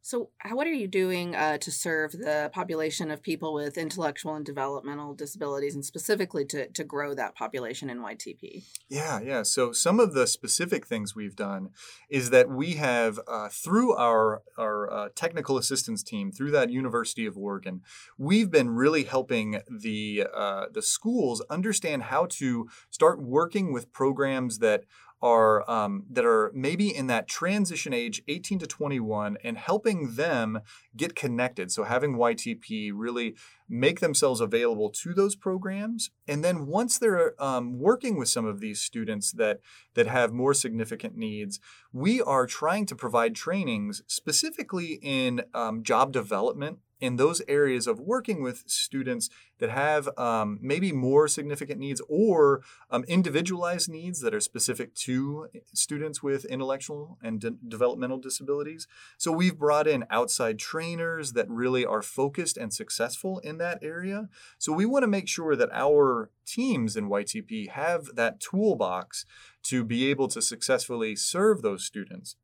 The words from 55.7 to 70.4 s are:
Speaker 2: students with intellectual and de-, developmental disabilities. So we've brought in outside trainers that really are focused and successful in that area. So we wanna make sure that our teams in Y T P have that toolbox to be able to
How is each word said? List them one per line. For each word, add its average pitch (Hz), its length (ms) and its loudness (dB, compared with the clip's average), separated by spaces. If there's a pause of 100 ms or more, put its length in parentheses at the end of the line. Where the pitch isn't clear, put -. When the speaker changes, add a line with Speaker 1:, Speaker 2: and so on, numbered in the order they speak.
Speaker 2:
students 151 480 -4
with 139 240 -2
intellectual 135 800 -6
and 113 160 -4
de-, 117 180 -6 (100)
developmental 123 520 -2
disabilities. 143 640 -6 (320)
So 165 140 -2
we've 170 260 2
brought 147 300 4
in 135 240 2
outside 113 480 0
trainers 165 760 -6
that 113 160 0
really 123 340 0
are 107 200 -2
focused 139 520 -2
and 110 160 -8
successful 123 680 -4
in 156 180 -10
that 170 240 -4
area. 185 480 -6 (300)
So - 120 -2
we 180 140 4
wanna 254 220 4
make 196 200 0
sure 156 280 0
that 120 160 4
our 131 580 6 (160)
teams 139 500 0
in 104 140 -2
Y 101 140 2
T 107 180 -6
P 107 240 -8
have 147 500 -2
that 117 240 0
toolbox 107 840 0 (380)
to 127 200 0
be 117 280 0
able 135 160 2
to 113 140 -4